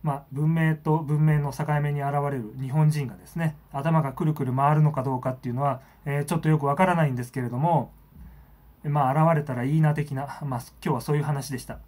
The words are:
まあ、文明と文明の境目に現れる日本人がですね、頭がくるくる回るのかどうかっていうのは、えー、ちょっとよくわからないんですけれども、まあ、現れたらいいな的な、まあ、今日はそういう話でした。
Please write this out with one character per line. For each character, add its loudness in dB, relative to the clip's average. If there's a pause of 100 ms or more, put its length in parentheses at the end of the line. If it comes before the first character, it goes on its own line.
ま 0
あ、 -6
文 0
明 2
と 0
文 2
明 4
の -4
境 -4 (160)
目 -2
に -4
現 -2 (180)
れ -4
る -8
日 -6
本 6
人 -2
が -12
で -20
す -20
ね、 -2 (160)
頭 0
が -4
く -4
る 2
く -2
る 0
回 4
る 6
の 6
か -4
ど -2
う -4
か -4
っ -6
て -8
い -4
う -4
の -2
は、 0 (240)
え -2
ー、 -2
ち -4
ょ 0
っ 0
と 0
よ 4
く -2
わ 2
か 4
ら 2
な 2
い 0
ん -2
で -4
す -14
け -4
れ -4
ど -4
も、 0 (920)
ま 0
あ、 4
現 4
れ 0
た -6
ら -4
い 0
い 4
な 4
的 -4
な、 -8
ま -6
あ、 -6
今 - (200)
日 -4
は 0
そ -2
う 0
い 0
う -4
話 -4
で -6
し -12
た。 -12